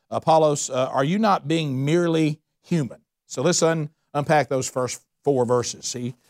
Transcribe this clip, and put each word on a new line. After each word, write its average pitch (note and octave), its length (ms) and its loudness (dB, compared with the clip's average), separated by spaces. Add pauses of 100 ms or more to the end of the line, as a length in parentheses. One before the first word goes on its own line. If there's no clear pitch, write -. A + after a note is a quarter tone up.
(120)
Apollos, D3+ 580 2
uh, C3 220 -2
are C3 120 0
you F3 140 0
not F#3 300 0
being D3 360 -2
merely D#3+ 560 0 (220)
human?'" D3+ 400 -4 (240)
So - 160 -10
let's E3+ 220 2
un-, D#3+ 260 0 (240)
unpack D3 360 0
those C3 200 -4
first B2+ 320 -6 (220)
four C3 220 0
verses. A#2+ 480 -2
He, B2 220 -10 (140)